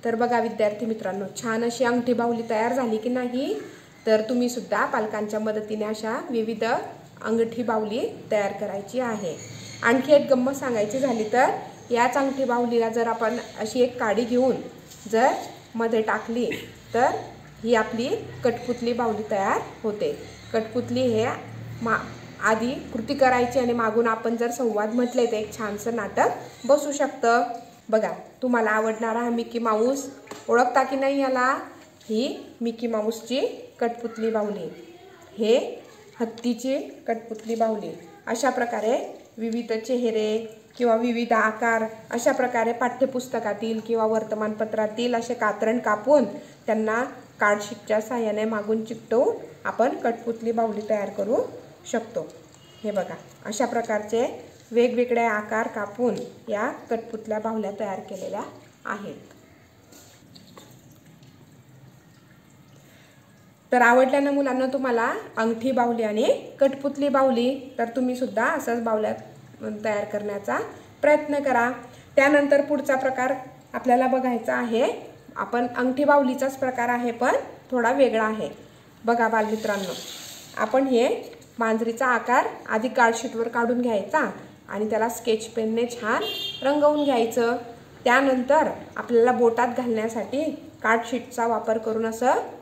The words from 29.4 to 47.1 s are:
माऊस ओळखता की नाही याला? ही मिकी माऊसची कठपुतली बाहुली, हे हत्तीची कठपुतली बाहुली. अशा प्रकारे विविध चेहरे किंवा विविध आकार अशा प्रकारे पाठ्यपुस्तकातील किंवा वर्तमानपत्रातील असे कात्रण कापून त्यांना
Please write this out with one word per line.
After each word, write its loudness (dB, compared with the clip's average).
माऊस 0
ओळखता 4
की -2
नाही 2
याला? 2
ही -2
मिकी -4
माऊसची -2
कठपुतली -2
बाहुली, -2
हे 4
हत्तीची -2
कठपुतली -4
बाहुली. 0
अशा 0
प्रकारे 0
विविध -4
चेहरे 0
किंवा 4
विविध 2
आकार 2
अशा 2
प्रकारे 0
पाठ्यपुस्तकातील -2
किंवा 0
वर्तमानपत्रातील 0
असे -2
कात्रण 0
कापून 4
त्यांना 0